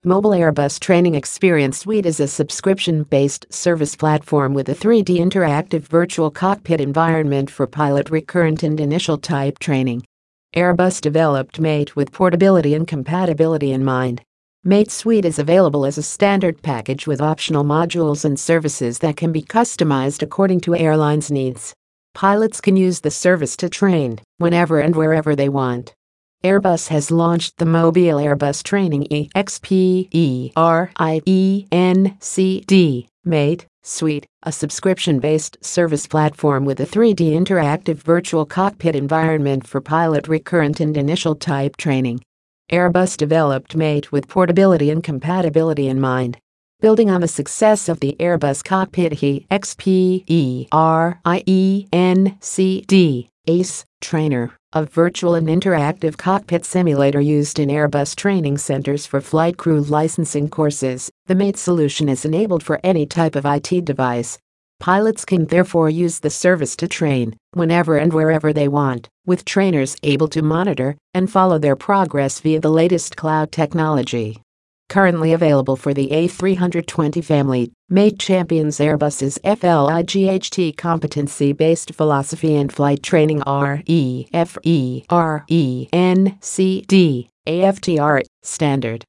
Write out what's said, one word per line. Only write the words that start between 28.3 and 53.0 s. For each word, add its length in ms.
Training 480
E 240
X 280
P 480
E 460
R 400
I 300
E 440
N 480
C 480
D, 420
Mate 400
Suite, 420
a 80
subscription-based 1120
service 440
platform 580
with 160
a 60
three 260
D 200
interactive 640
virtual 500
cockpit 500
environment 720
for 160
pilot 460
recurrent 520
and 160
initial 380
type 420
training. 460
Airbus 460
developed 580
Mate 340
with 160
portability 600
and 160
compatibility 840
in 120
mind. 380
Building 300
on 100
the 80
success 580
of 140
the 180
Airbus 460
Cockpit 580
E 280
X 260
P 500
E 460
R 500
I 220
E 480
N 480
C 480
D, 400